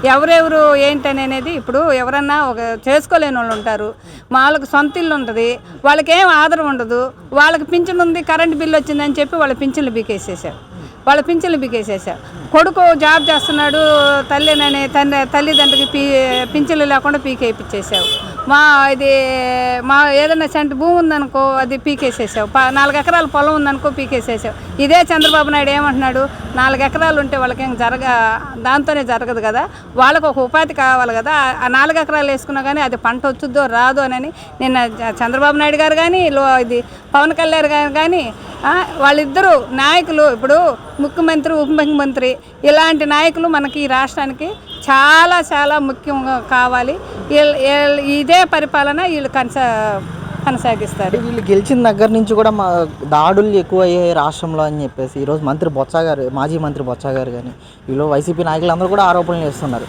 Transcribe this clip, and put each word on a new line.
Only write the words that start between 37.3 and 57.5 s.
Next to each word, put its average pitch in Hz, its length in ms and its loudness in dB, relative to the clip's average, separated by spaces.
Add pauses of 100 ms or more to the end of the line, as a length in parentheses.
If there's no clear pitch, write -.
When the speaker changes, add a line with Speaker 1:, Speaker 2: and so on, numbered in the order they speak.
Speaker 1:
కళ్యాణ్ 320 340 0
గారు 294 260 0
కానీ, 311 400 0 (340)
ఆ, 339 180 0 (140)
వాళ్ళిద్దరూ 294 720 4
నాయకులు, 302 600 2
ఇప్పుడు 269 440 2 (240)
ముఖ్యమంత్రి, 320 520 0
ఉప 302 160 0
ముఖ్యమంత్రి, 285 680 0 (280)
ఇలాంటి 302 420 4
నాయకులు 320 420 0
మనకి 294 320 -2
ఈ 285 60 -2
రాష్ట్రానికి 269 580 -4 (460)
చాలా 320 500 6
చాలా 294 380 0
ముఖ్యంగా 269 720 -4
కావాలి. 247 480 0 (300)
వీళ్ళ-, 294 280 4
వీళ్ళ-, 285 440 2
ఇదే 285 440 2
పరిపాలన 302 580 0
వీళ్ళు 302 260 -4
కొనసా-, 233 720 -2 (440)
కొనసాగిస్తారు. 202 720 -2
Speaker 2:
అంటే - 20 0
వీళ్ళు 233 220 -4
గెలిచిన 208 500 2
దగ్గర 208 180 2
నుంచి 220 260 0
కూడా 220 160 2
మా 180 360 0 (180)
దాడులు 160 420 4
ఎక్కువ 185 360 2
అయ్యాయి 175 300 2
రాష్ట్రంలో 156 520 -2
అని 151 180 -4
చెప్పేసి 131 380 -8
ఈరోజు 147 240 -4
మంత్రి 156 260 -2
బొత్స 135 260 -4
గారు, 147 360 -2
మాజీ 147 260 -4
మంత్రి 147 260 -6
బొత్స 123 220 -8
గారు 131 240 -6
కానీ, 120 200 -10 (380)